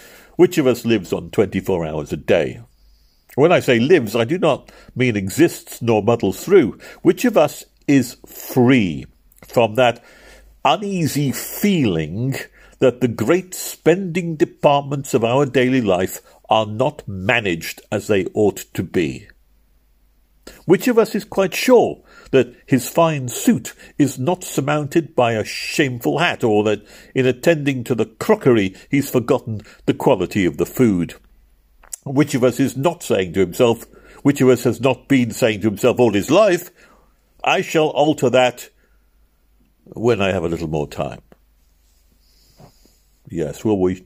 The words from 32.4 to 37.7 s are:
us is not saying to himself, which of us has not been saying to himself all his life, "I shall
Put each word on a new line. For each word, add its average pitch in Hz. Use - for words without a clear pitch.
us 127
is 135
not 165
saying 95
to 95
himself, 117
which 143
of 127
us 123
has 120
not 127
been 123
saying 107
to 110
himself 104
all 120
his 98
life, 175
"I 165
shall 156